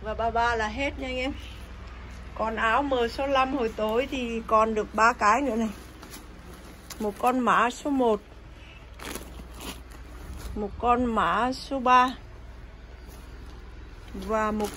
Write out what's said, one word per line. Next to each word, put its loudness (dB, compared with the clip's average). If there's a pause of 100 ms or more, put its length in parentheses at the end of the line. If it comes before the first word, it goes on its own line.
và -4
ba 0
ba 4
là 0
hết -2
nha -6
anh -4
em. -2 (1000)
Còn -2
áo 4
M 0 (180)
sáu -2
lăm 4
hồi 0
tối 2
thì -2
còn 6
được -2
ba 8
cái 4
nữa 0
này. 0 (1300)
Một -2
con 2
mã 4
số -6
một, 4 (2250)
một -4
con 4
mã 2
số -4
ba 8 (2000)
và 0
một 0